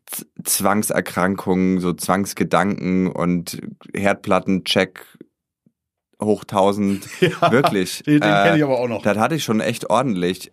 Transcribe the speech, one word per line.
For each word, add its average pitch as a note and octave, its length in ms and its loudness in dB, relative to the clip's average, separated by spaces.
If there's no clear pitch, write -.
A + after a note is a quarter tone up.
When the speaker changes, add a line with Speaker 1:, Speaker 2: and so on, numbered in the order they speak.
Speaker 1:
Z-, - 200 -14
Zwangserkrankungen, F#2+ 1400 0
so F2+ 120 -2
Zwangsgedanken F#2 1120 0
und F2 540 -2
Herdplattencheck F#2+ 1120 0
hoch G#2 240 0
tausend. G2 680 0
Speaker 2:
<laughs> - 60 -8
Ja, E3+ 320 2
Speaker 1:
Wirklich. A2 500 0
Speaker 2:
den, D3 180 4
den G#2 120 2
Speaker 1:
Äh, G2+ 160 4
Speaker 2:
kenn - 80 4
ich D3+ 80 4
aber C3 160 0
auch B2 80 -2
noch. A2 140 -4
Speaker 1:
das G2+ 160 2
hatte B2 180 2
ich C#3 80 -6
schon A2 160 0
echt - 280 -4
ordentlich. F#2+ 640 0